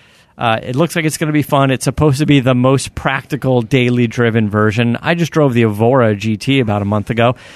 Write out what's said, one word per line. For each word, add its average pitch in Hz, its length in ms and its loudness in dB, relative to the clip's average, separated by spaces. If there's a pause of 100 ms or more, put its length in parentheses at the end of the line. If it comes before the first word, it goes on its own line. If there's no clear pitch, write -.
(380)
Uh, 113 260 -2
it 127 120 -6
looks 156 200 0
like 165 100 -2
it's 151 120 -4
gonna 156 140 -4
be 151 120 0
fun. 139 280 0
It's 123 120 -4
supposed 151 360 0
to 156 60 -2
be 147 160 4
the 127 140 2
most 127 400 0
practical 131 680 -2
daily 123 460 0
driven 113 420 0
version. 107 520 0
I 160 140 -2
just 170 160 -2
drove 143 220 2
the 117 100 2
Evora 113 520 2
G 107 220 -4
T 135 220 0
about 107 220 0
a 98 40 -2
month 104 240 -2
ago, 117 260 0 (200)